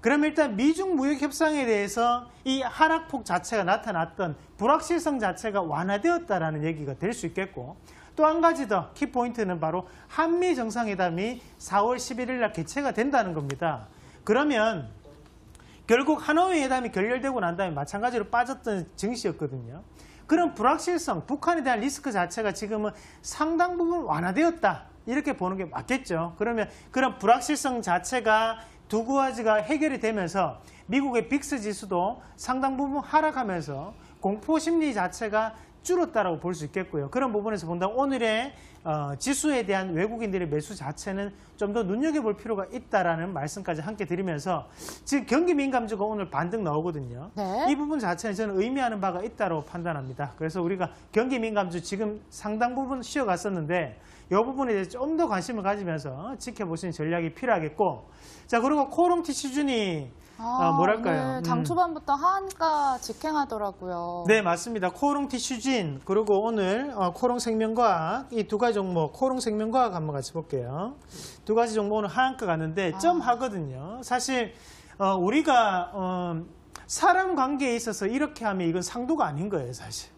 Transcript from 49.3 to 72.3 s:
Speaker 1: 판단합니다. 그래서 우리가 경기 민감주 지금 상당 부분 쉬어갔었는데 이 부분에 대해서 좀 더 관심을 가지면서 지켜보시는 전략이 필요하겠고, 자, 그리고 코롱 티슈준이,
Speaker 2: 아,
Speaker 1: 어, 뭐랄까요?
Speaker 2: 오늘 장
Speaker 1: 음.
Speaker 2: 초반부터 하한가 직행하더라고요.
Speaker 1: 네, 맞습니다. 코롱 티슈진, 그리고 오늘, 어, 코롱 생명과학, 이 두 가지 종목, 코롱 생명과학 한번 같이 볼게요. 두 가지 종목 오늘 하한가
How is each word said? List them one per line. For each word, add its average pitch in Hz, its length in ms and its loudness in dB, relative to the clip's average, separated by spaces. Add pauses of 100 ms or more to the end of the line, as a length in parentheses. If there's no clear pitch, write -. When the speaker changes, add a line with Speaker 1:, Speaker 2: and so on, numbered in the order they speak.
Speaker 1:
판단합니다. 147 720 -6
그래서 160 240 -4
우리가 180 300 -2 (220)
경기 254 260 2
민감주 202 420 0
지금 208 480 -4
상당 226 460 -2
부분 262 260 -4
쉬어갔었는데 175 960 -2 (320)
이 180 40 2
부분에 254 380 2
대해서 190 180 0
좀 277 260 -4
더 339 100 2
관심을 208 360 -2
가지면서 175 760 -4
지켜보시는 180 540 -6
전략이 165 440 -2
필요하겠고, 180 720 0 (420)
자, 233 140 2
그리고 285 280 4
코롱 349 340 4
티슈준이, 247 880 -2 (300)
Speaker 2:
아, 240 280 2
Speaker 1:
어, - 80 4
뭐랄까요? 196 440 4 (100)
Speaker 2:
오늘 254 120 -4
장 240 160 2
Speaker 1:
음. - 60 0
Speaker 2:
초반부터 330 480 0
하한가 311 840 2
직행하더라고요. 190 1300 -4
Speaker 1:
네, 214 140 6
맞습니다. 180 500 0
코롱 285 360 0
티슈진, 226 800 -2
그리고 208 400 4
오늘, 226 500 0
어, 185 160 0
코롱 247 280 2
생명과학, 220 920 2
이 226 160 -2
두 214 100 -2
가지 233 180 4
종목, 180 380 0
코롱 262 280 0
생명과학 220 540 0
한번 151 200 -4
같이 135 160 -6
볼게요. 151 640 -6 (480)
두 214 120 0
가지 233 180 4
종목 208 240 0
오늘 208 120 0
하한가 254 360 0